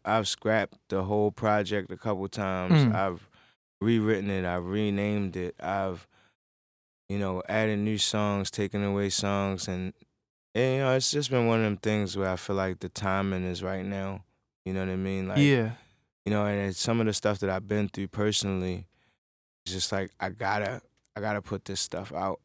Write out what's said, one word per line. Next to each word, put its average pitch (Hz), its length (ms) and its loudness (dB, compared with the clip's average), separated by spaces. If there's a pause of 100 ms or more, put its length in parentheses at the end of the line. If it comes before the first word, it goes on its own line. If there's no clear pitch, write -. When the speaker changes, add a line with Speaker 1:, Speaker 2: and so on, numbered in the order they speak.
Speaker 1:
I've 107 200 2
scrapped 107 520 0 (100)
the 95 160 0
whole 104 260 2
project 104 640 0
a 90 60 -10
couple 98 300 -4
times. 95 440 0 (120)
Speaker 2:
Mm. 113 100 4
Speaker 1:
I've 90 340 -2 (540)
rewritten 107 480 4
it. 95 160 0
I've 87 180 0
renamed 101 720 0
it. 90 240 -6
I've, 95 480 -4 (1000)
you 101 80 -4
know, 92 280 -2
added 107 340 2
new 107 180 0
songs, 101 520 0
taken 104 320 -2
away 101 280 2
songs, 98 580 0
and, 92 240 -4 (640)
and, 131 200 2
you 135 60 0
know, 131 140 2
it's 131 180 2
just 143 180 -2
been 123 160 4
one 113 120 4
of 110 60 2
them 104 120 2
things 104 400 0
where 95 140 0
I 92 60 0
feel 98 200 -2
like 95 240 -2
the 92 80 -8
timing 95 560 0
is 90 180 -4
right 95 220 -4
now. 98 400 -6 (400)
You 92 80 -4
know 95 80 -2
what 95 80 -2
I 92 80 -2
mean? 95 320 -2
Like, 95 100 0
Speaker 2:
Yeah. 131 340 4 (520)
Speaker 1:
you 101 80 0
know, 104 140 2
and 101 140 0
it's 98 200 -2
some 117 200 2
of 113 60 2
the 107 60 2
stuff 104 280 2
that 98 100 0
I've 95 180 -4
been 104 200 2
through 98 200 -6
personally, 95 800 0 (800)
it's 90 100 -6
just - 180 -2
like, 98 260 -2
I 95 120 -2
gotta, 104 520 -2 (320)
I 107 60 -8
gotta 104 220 -2
put - 240 -6
this 95 140 -6
stuff - 320 -6
out 92 320 -4